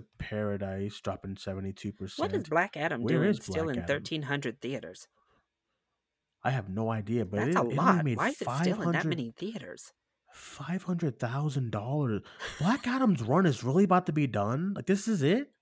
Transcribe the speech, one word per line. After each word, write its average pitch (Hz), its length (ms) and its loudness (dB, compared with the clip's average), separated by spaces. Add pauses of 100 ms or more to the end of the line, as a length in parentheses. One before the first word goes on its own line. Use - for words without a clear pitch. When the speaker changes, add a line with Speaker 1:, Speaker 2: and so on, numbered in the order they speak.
(180)
Speaker 1:
Paradise 101 840 -4
dropping 95 340 -6
seventy-two 98 560 -6
percent. - 260 -12
Speaker 2:
What 330 180 -2
is 359 80 -2
Black 165 340 0
Adam 151 260 -2
Speaker 1:
Where 139 200 4
Speaker 2:
doing 202 80 4
Speaker 1:
is - 100 0
Speaker 2:
still 165 260 -2
Speaker 1:
Black - 20 -2
Speaker 2:
in 123 120 -2
Speaker 1:
Adam? - 20 -8
Speaker 2:
thirteen 151 380 -2
hundred 139 400 -4
theaters? 113 460 -8 (1400)
Speaker 1:
I 120 80 0
have 117 180 -2
no 110 200 -2
idea, 110 360 0
but 95 140 -2
Speaker 2:
That's 143 160 0
Speaker 1:
it, - 0 -
Speaker 2:
a - 140 2
Speaker 1:
it 135 100 -2
only 180 180 6
Speaker 2:
lot. 160 60 2
Speaker 1:
made 120 160 0
Speaker 2:
Why 185 100 0
is 285 120 -6
it - 100 -2
still 175 320 0
in 170 80 2
that 160 160 0
Speaker 1:
five - 0 -
hundred, - 0 -
Speaker 2:
many 151 240 -2
theaters? - 600 -10 (380)
Speaker 1:
five 170 520 -8
hundred 170 360 -2
thousand 131 520 0
dollars. 113 500 0 (360)
Black 226 300 2
Adam's 240 340 4
run 143 240 4
is 139 180 4
really 139 200 6
about 180 240 6
to 175 60 0
be 151 140 2
done? 123 460 0
Like, - 140 -6
this 196 200 2
is 214 140 2
it? 202 400 2